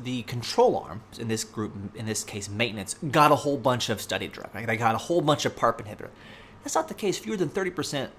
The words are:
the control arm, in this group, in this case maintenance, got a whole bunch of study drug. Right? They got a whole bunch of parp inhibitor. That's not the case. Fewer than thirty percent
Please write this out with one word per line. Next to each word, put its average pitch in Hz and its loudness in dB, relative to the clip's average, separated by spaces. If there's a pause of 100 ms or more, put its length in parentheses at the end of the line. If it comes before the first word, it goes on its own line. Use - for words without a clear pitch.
the 123 -4
control 196 2
arm, 90 -8 (160)
in 117 -4
this 110 0
group, 107 -6 (220)
in 110 -10
this 110 -2
case 101 -8
maintenance, 104 -2 (160)
got 147 8
a 147 8
whole 143 0
bunch 123 2
of 107 -2
study 95 -2
drug. - -12
Right? 113 -8
They 113 0
got 113 4
a - -4
whole 170 2
bunch 147 4
of 127 0
parp 113 2
inhibitor. 101 -12 (520)
That's - -6
not 320 2
the 214 -10
case. 190 0
Fewer 220 -4
than 180 0
thirty 190 -2
percent 143 -4